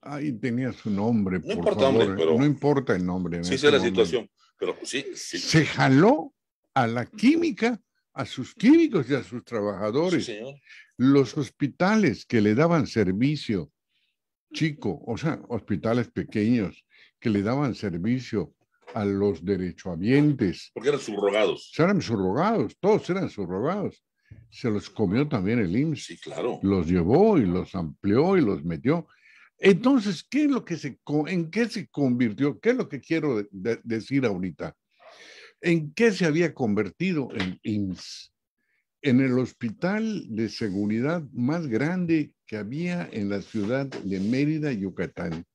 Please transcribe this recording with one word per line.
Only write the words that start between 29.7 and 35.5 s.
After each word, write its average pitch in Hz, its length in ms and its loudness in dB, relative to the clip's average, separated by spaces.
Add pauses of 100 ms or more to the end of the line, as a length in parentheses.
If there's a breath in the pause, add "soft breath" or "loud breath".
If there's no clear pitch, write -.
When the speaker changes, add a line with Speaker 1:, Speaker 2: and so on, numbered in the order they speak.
Speaker 1:
¿qué 294 140 0
es 285 80 2
lo 240 120 -2
que 170 140 -6
se 131 260 -10
co-, 147 240 -2
en 170 220 -2
qué 220 180 0
se 185 200 -8
convirtió? 127 720 0
¿Qué 214 100 0
es 254 60 2
lo 214 120 -4
que 127 140 -12
quiero 151 360 -2
de-, 104 120 -4
de-, 107 340 -4
decir 117 420 -2
ahorita? 90 500 -4 (840 loud breath)